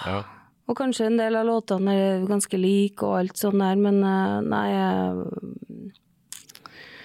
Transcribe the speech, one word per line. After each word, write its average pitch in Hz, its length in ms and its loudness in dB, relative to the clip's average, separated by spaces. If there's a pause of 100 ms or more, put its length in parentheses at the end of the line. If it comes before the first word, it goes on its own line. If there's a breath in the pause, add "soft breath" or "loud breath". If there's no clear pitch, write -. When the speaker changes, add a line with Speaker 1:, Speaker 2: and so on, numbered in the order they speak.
Speaker 1:
Ja. 185 160 -4 (480 loud breath)
Speaker 2:
Og 240 100 -2
kanskje 247 320 -2
en 226 80 2
del 226 220 0
av 220 100 0
låtene 202 480 0
er 190 300 2
ganske 202 340 -2
like 196 400 2
og 202 160 0
alt 185 240 -2
sånt 202 160 0
der, 196 240 2
men, 202 240 4
eh, 196 380 2
nei, 208 320 -2
eh, 190 500 0 (1800 loud breath)